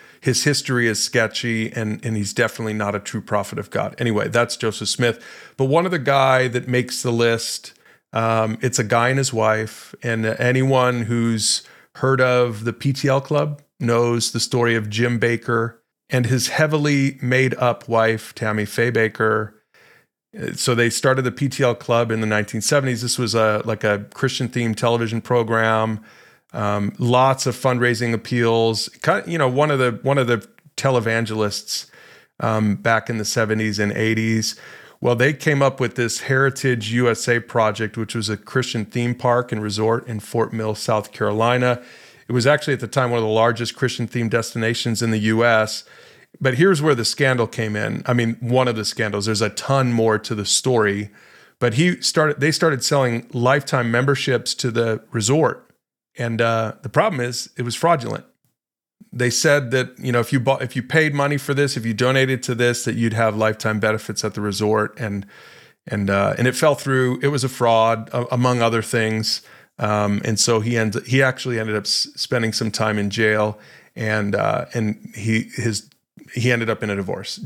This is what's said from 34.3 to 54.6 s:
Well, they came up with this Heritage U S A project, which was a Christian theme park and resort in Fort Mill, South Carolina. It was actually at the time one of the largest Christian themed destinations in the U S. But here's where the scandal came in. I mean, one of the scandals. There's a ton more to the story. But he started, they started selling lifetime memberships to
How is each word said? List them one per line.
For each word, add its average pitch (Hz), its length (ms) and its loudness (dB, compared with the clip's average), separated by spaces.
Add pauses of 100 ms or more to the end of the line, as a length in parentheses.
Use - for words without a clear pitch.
Well, 120 160 2
they 131 180 2
came 143 280 0
up 135 180 2
with 120 160 -4
this 117 260 -2
Heritage 131 720 0
U 120 180 2
S - 180 -2
A 120 120 2
project, 110 580 -2
which 110 180 -6
was 107 140 -4
a 104 80 -2
Christian 120 480 -2
theme 120 280 -2
park 123 380 0
and 110 100 -4
resort 107 460 -2
in 110 140 -6
Fort - 320 -2
Mill, 110 200 -2
South 107 380 -4
Carolina. 120 720 0 (440)
It - 40 -6
was 123 160 2
actually 147 260 2
at 110 60 -4
the 117 80 -8
time 123 240 0
one 117 80 0
of 113 40 0
the 107 60 0
largest 113 460 2
Christian 120 320 -4
themed 117 240 -2
destinations 113 680 -2
in 113 100 0
the 110 80 2
U 110 260 2
S. 110 380 2 (580)
But 131 140 0
here's 165 260 4
where 151 140 4
the 117 100 -2
scandal 127 420 0
came 110 280 -4
in. 107 300 -4
I 127 80 2
mean, 117 260 2
one 127 280 2
of 117 80 0
the 107 100 -4
scandals. 104 420 -4
There's 107 140 0
a 107 80 0
ton 127 440 0
more 113 260 2
to - 140 -8
the 104 120 -4
story. 107 640 0 (500)
But 120 160 0
he 170 260 2
started, 151 380 2
they 151 120 2
started 151 320 0
selling 127 500 0
lifetime 127 580 2
memberships 127 640 0
to 123 160 -4